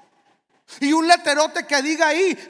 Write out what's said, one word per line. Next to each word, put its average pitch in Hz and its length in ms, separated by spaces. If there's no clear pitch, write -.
Y 285 120
un 320 160
letrerote 311 580
que 269 160
diga 311 260
ahí, 330 280